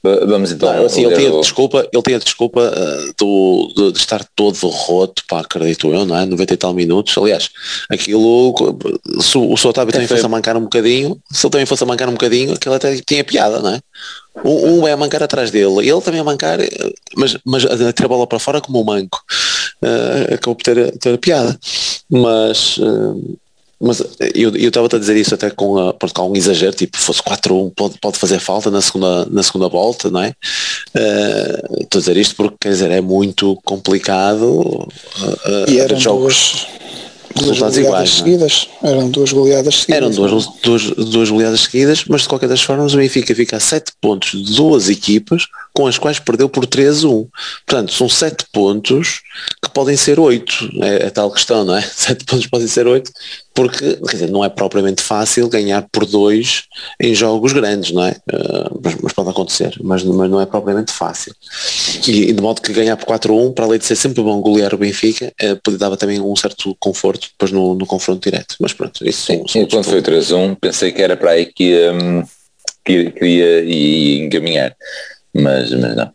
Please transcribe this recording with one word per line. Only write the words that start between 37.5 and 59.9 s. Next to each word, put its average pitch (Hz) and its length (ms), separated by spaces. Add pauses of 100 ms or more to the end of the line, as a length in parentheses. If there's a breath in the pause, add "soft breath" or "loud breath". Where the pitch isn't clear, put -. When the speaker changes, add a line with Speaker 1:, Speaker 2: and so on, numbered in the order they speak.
Speaker 3:
duas - 20
Speaker 2:
resultados 107 180
Speaker 3:
goleadas - 0
Speaker 2:
iguais, 135 160
não 92 80
é? 92 40
Speaker 3:
seguidas. 165 640 (140)
Eram 131 280
duas 135 220
goleadas 139 440
seguidas, - 200
Speaker 2:
Eram 131 140
duas, 98 220
Speaker 3:
não 110 80
é? - 240
Speaker 2:
duas, 117 260
duas 110 400
goleadas 110 300
seguidas, 139 480
mas 143 140
de - 60
qualquer 135 200
das 127 140
formas 143 320
o - 20
Benfica 131 360
fica 110 260
a - 20
sete - 400
pontos 98 420
de 104 140
duas 139 320
equipas 107 580 (260 loud breath)
com 139 140
as 123 100
quais 147 220
perdeu 127 300
por 131 180
três 147 380
um. 120 240 (360 loud breath)
Portanto, 110 280
são 123 160
sete 156 440
pontos 104 680 (420 loud breath)
que - 80
podem 139 260
ser 143 220
oito. 120 500 (140)
É, 101 240
é 98 40
tal 104 200
questão, 110 340
não 92 120
é? 107 60
<laughs> - 160
Sete - 260
pontos 123 240
podem 117 180
ser 120 220
oito, 131 240 (420 loud breath)
porque, 131 400
quer - 180
dizer, 85 180
não 98 140
é 98 40
propriamente 98 540
fácil 110 460
ganhar 101 440
por 107 140
dois 104 580 (360 loud breath)
em 117 140
jogos 110 380
grandes, 104 400
não 90 120
é? 92 120 (160)
Eh, 50 380 (120)
mas, 85 200
mas - 100
pode 92 180
acontecer, 92 500
mas, 92 220